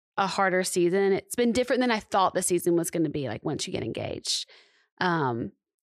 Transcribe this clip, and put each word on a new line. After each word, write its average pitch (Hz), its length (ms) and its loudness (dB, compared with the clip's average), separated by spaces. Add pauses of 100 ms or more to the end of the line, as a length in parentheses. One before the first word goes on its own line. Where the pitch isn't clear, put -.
(180)
a 196 100 2
harder 185 360 2
season. 185 500 2
It's - 220 -4
been 240 160 2
different 247 280 0
than 247 100 2
I 220 100 0
thought - 360 0
the 185 80 -2
season 175 320 2
was 165 160 0
gonna 165 180 0
be, 143 180 -6
like, 110 160 -6
once 151 220 -4
you - 80 -12
get - 100 -4
engaged. - 640 -6 (560)
Um, 160 520 0 (300)